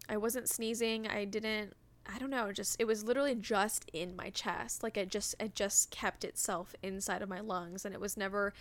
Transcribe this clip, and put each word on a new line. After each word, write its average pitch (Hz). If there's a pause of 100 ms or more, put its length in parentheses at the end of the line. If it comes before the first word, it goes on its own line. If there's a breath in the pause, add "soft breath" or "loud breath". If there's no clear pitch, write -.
I 214
wasn't 233
sneezing. 226
I 208
didn't, 214 (320)
I 226
don't 262
know, 233
just, 196
it 226
was 214
literally 262
just 214
in 175
my 185
chest. -
Like, 220
it 190
just, -
it 185
just -
kept -
itself -
inside 196
of 202
my 190
lungs, 185
and 196
it -
was 202
never, 202